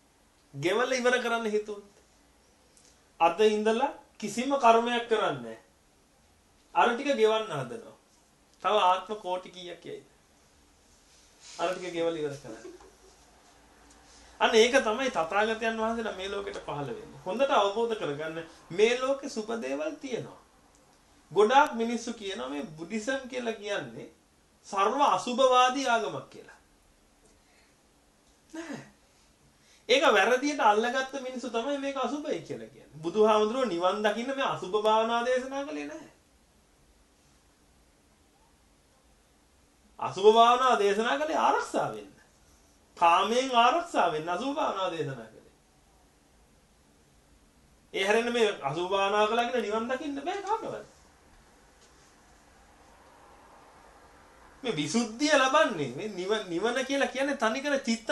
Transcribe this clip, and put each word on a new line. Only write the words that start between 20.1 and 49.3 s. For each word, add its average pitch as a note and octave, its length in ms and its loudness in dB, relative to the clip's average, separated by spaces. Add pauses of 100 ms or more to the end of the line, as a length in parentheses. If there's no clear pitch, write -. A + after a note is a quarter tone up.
ගොඩාක් B3+ 420 6
මිනිස්සු A3+ 400 -4
කියනවා G#3 360 -8
මේ C#4+ 180 -8
බුද්දිසම් G#3 580 -6
කියලා A#3+ 280 -6
කියන්නේ G3 560 -8 (580)
සර්ව G#3+ 360 2
අසුභවාදී B3+ 840 4
ආගමක් G3+ 420 -2
කියලා. - 300 -20 (1900)
නෑ. D#4 320 -12 (1080)
ඒක C#4 200 4
වැරදියට B3+ 520 2
අල්ලගත්ත A#3+ 580 2
මිනිස්සු B3+ 300 -8
තමයි B3+ 280 -4
මේක C4+ 200 -6
අසුභයි C4 440 -4
කියලා A2+ 260 -12
කියන්නේ. - 320 -20
බුදුහාමුදුරුවෝ G#3+ 680 2
නිවන් F#3+ 380 0
දකින්න A#3+ 320 0
මේ C4 120 -2
අසුභ F#3 320 -6
භාවනා A3+ 440 2
දේශනා C4 400 -2
කළේ D4 240 -8
නෑ. D#4 220 -14 (4000)
අසුභ G3+ 320 4
භාවනා A#3+ 440 6
දේශනා G#3 420 2
කළේ D#4 220 -2
ආරක්ෂා A#3 500 0
වෙන්න. - 260 -14 (800)
කාමයෙන් G#3 560 4
ආරක්ෂා A#3+ 580 2
වෙන්න D#3 180 -6
අසුභ B3 260 -4
භාවනා F#3+ 340 -2
දේශනා D#3+ 340 -6
කළේ. - 300 -20 (2500)
ඒ F#3+ 120 -2
හැරෙන්න A#3 280 2
මේ A3+ 160 4 (120)
අසුභ E3+ 280 -4
භාවනා G3 360 2
කළා A#3 200 0